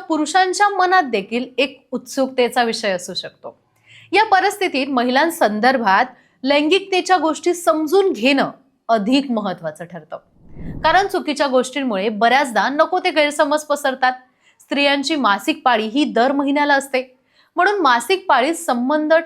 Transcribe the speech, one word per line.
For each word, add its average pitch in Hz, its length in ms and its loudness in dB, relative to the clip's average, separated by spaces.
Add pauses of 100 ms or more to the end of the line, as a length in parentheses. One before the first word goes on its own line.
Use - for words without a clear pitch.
पुरुषांच्या 370 600 0
मनात 370 340 2
देखील 226 440 -4 (120)
एक 277 220 -2 (120)
उत्सुकतेचा 262 720 -2
विषय 226 300 -2
असू 180 220 -8
शकतो. - 420 -14 (560)
या 403 140 4
परिस्थितीत 370 600 0
महिलांसंदर्भात 247 1200 2 (380)
लैंगिकतेच्या 359 760 2
गोष्टी 320 360 -2
समजून 339 580 0
घेणं 240 380 0 (380)
अधिक 247 420 0
महत्त्वाचं 175 540 -6
ठरतं. 165 320 -16 (680)
कारण 349 240 4
चुकीच्या 294 400 -2
गोष्टींमुळे 254 640 -2
बऱ्याचदा 233 580 2
नको 320 300 0
ते 370 120 -2
गैरसमज 294 540 0
पसरतात. 262 480 -2 (480)
स्त्रियांची 285 560 0
मासिक 233 480 -2
पाळी 220 220 2
ही 262 200 -2
दर 233 260 2
महिन्याला 285 420 0
असते, 269 280 -2 (540)
म्हणून 392 240 2
मासिक 285 480 0
पाळीत 277 280 2
संबंध 294 580 0 (120)